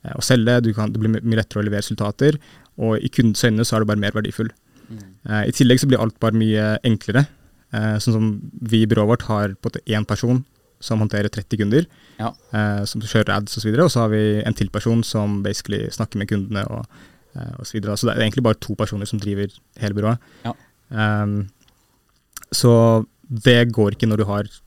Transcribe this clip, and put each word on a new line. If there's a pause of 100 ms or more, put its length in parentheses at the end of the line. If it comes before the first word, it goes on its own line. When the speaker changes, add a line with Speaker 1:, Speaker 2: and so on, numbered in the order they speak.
Speaker 1:
eh,
å
selge,
du
kan,
det
blir
my-,
mye
lettere
å
levere
resultater, (400)
og
i
kundens
øyne
så
er
du
bare
mer
verdifull. (420)
Speaker 2:
Mm. (240)
Speaker 1:
Eh,
i
tillegg
så
blir
alt
bare
mye
enklere. (460)
Eh,
sånn
som (320)
vi
i
byrået
vårt
har
på
en
måte (140)
en
person (360)
som
håndterer
tretti
kunder, (340)
Speaker 2:
Ja. (220)
Speaker 1:
eh,
som
kjører
ads
og
så
videre,
og
så
har
vi
en
til
person
som
basically
snakker
med
kundene
og, (480)
eh,
og
så
videre.
Så
det
er
egentlig
bare
to
personer
som
driver (320)
hele
byrået. (260)
Speaker 2:
Ja. (400)
Speaker 1:
Ehm, (1040)
så (240)
det
går
ikke
når
du
har (180)